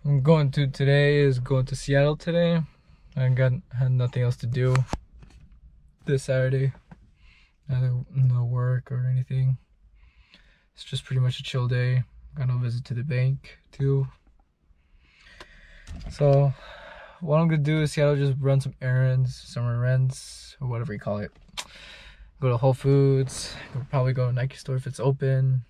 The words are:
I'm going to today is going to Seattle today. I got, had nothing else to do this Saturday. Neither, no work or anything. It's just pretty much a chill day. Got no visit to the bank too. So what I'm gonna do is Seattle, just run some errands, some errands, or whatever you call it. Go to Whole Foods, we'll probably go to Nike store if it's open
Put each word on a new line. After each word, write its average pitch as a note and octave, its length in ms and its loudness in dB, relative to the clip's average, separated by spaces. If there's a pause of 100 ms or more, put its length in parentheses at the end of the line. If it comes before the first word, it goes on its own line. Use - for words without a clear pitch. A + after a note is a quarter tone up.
I'm C#3+ 160 2
going D3+ 300 4
to C#3+ 140 0
today C#3+ 520 2
is C3+ 220 4
going C3 260 0
to C3 100 -6
Seattle C#3+ 400 2
today. E3+ 460 0 (560)
I C3 100 0
got, B2+ 240 4 (260)
had B2+ 140 2
nothing B2 320 0
else A#2+ 140 0
to A#2+ 100 -8
do B2+ 260 0 (1300)
this C3+ 180 0
Saturday. C3 480 0 (960)
Neither, B2+ 260 -2 (220)
no B2+ 300 2
work B2 480 -2
or B2+ 180 -2
anything. C3 460 0 (1160)
It's - 120 -20
just - 180 -8
pretty B2+ 160 -4
much B2+ 180 0
a C3+ 60 -14
chill B2 240 -4
day. B2 360 0 (300)
Got B2+ 140 -4
no B2 120 -2
visit A#2+ 260 -4
to A#2+ 80 -10
the B2 100 -6
bank C3 540 -4 (160)
too. C#3 340 0 (2000)
So C#3 440 4 (680)
what D#3 220 2
I'm E3+ 80 2
gonna D#3+ 80 2
do D#3 240 2
is D3+ 100 0
Seattle, D3 240 2
just C#3 240 0
run C3+ 220 2
some C3+ 200 -8
errands, C3 540 0
some - 300 -8
errands, B2+ 960 -2
or B2 80 -6
whatever A#2 240 -6
you G#2 60 -8
call G#2 180 -4
it. G#2 160 -8 (1040)
Go B2+ 120 2
to A#2+ 40 2
Whole C3 180 4
Foods, C#3 800 2 (200)
we'll C3 160 -8
probably C3 240 0
go B2+ 140 0
to B2 40 0
Nike B2 240 -2
store C3 220 -6
if C3 100 -6
it's B2 140 -10
open C3+ 680 0